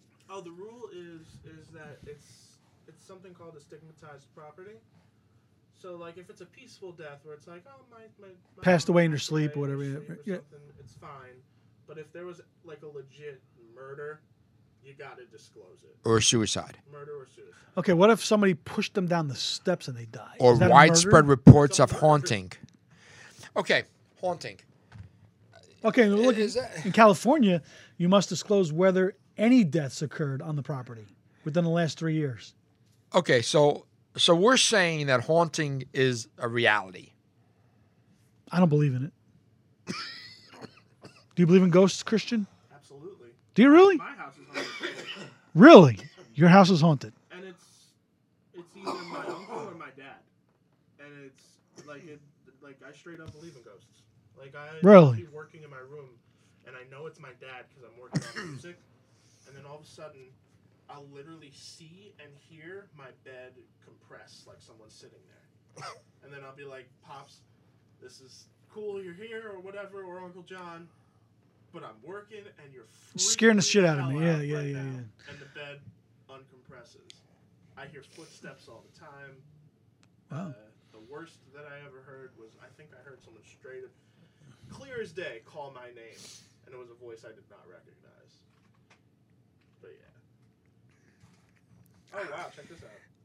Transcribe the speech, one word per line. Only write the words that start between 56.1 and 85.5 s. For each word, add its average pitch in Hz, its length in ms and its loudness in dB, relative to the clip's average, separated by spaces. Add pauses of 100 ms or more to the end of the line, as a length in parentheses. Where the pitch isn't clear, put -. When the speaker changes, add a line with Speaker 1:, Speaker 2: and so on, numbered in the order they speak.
Speaker 1:
and 127 100 -20
I 127 140 -20
know 143 160 -20
it's 156 140 -20
my 135 100 -20 (100)
dad 131 240 -20 (100)
'cause 131 160 -20
I'm 117 100 -20
working - 220 -10 (160)
on 190 100 -14
<coughs> - 20 -18
music. 170 280 -20 (720)
And 139 80 -20
then 139 80 -20
all 143 120 -20
of 151 80 -20
a - 40 -20
sudden, 147 320 -20 (680)
I'll 143 220 -20
literally 147 420 -20
see 180 680 -20
and 147 180 -20
hear 165 580 -20
my 135 120 -20 (160)
bed 127 280 -20 (320)
compress - 600 -20
like - 140 -20
someone's 110 340 -20
sitting - 240 -20 (100)
there. - 560 -20 (400)
And 139 80 -20
then 139 120 -20
I'll 135 100 -20
be 143 100 -20
like, 131 240 -20 (140)
"Pops, - 380 -20 (640)
this 127 180 -20
is - 260 -20 (260)
cool 202 300 -14
you're 175 120 -18
here," 220 400 -18
or 180 60 -20
whatever, 196 420 -18
or 180 200 -18
"Uncle 180 200 -20
John, 175 440 -20 (840)
but 160 100 -18
I'm 117 200 -20
working 202 420 -20 (180)
and 139 120 -20
you're 127 100 -20 (320)
Speaker 2:
Scaring 220 400 0
the 185 60 0
Speaker 1:
freaking - 80 -2
Speaker 2:
shit 196 140 2
out 156 140 0
of 135 60 -6
Speaker 1:
hell 131 80 -6
Speaker 2:
me. 156 140 -4
Yeah, 165 100 -2
Speaker 1:
out 147 100 -8
Speaker 2:
yeah, 151 100 -8
Speaker 1:
right 147 100 -10
Speaker 2:
yeah, 139 160 -10
Speaker 1:
now." 135 100 -12
Speaker 2:
yeah. 123 400 -20
Speaker 1:
And 147 80 -20
the 143 60 -20 (120)
bed 143 220 -20 (480)
uncompresses. 131 800 -20 (680)
I 139 100 -18
hear 147 160 -20
footsteps - 640 -20
all - 240 -20
the - 80 -20
time. 143 320 -20 (1000)
Speaker 2:
Wow. 170 180 -14
Speaker 1:
Uh, 139 40 -18 (400)
the 110 80 -20 (100)
worst 160 280 -20 (160)
that 147 100 -20
I 143 220 -20
ever 131 200 -20
heard 135 320 -20
was, 110 140 -20 (100)
I 120 40 -20 (100)
think 151 160 -20
I - 160 -20
heard 131 140 -20
someone 110 220 -20
straight 131 400 -20
up, - 60 -20 (800)
clear 262 320 -18
as 180 100 -16
day, 139 320 -16
call 117 300 -20